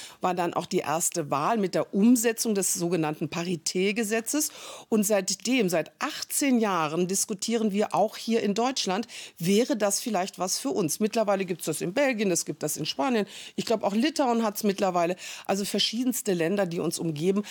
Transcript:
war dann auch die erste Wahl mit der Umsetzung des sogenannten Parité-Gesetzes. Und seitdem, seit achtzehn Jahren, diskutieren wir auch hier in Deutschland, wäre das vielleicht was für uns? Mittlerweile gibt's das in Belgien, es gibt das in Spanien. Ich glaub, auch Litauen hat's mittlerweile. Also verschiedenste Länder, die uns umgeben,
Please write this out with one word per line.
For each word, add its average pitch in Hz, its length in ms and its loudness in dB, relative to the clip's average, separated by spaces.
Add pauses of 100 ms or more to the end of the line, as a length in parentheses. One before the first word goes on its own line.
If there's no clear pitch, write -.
(220)
war 180 140 0
dann 175 180 -2
auch 175 140 -4
die 180 120 0
erste 156 520 -2
Wahl 165 260 2
mit 190 160 0
der 160 220 -2
Umsetzung 226 580 4
des 196 220 0
sogenannten 165 540 -2
Parité-Gesetzes. 202 1200 -2 (360)
Und 220 160 4
seitdem, 208 640 2
seit 165 300 0
achtzehn 269 600 0
Jahren, 175 480 2
diskutieren 220 640 -2
wir 202 240 0
auch 208 220 2
hier 226 260 0
in 202 100 0
Deutschland, 226 540 -2 (320)
wäre 202 380 4
das 202 220 0
vielleicht 196 380 -2
was 185 220 -2
für 277 100 -4
uns? 190 300 0
Mittlerweile 208 460 2
gibt's 175 200 -6
das 156 160 -2
in 180 140 -4
Belgien, 240 340 2
es 170 160 0
gibt - 160 -8
das 151 160 -4
in 156 80 -6
Spanien. 240 400 0 (300)
Ich 214 100 -4
glaub, 220 160 2
auch 202 140 -2
Litauen 240 480 2
hat's 208 180 -2
mittlerweile. 185 540 2 (320)
Also 196 180 0
verschiedenste 226 680 0
Länder, 175 340 2
die 170 120 -4
uns 165 200 -2
umgeben, 170 520 0